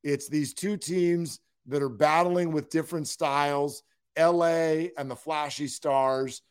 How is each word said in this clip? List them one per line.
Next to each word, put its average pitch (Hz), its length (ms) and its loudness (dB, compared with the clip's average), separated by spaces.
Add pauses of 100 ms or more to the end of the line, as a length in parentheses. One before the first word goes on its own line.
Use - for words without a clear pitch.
It's 143 260 -2
these 143 260 -2
two 208 220 -4
teams 170 640 -2 (260)
that 139 160 -2
are 139 60 0
battling 165 640 2
with 147 180 -2
different 160 380 -2
styles, 143 720 0 (340)
L 170 280 4
A 165 520 2
and 135 140 -6
the 120 60 -8
flashy 147 500 -4
stars 135 840 0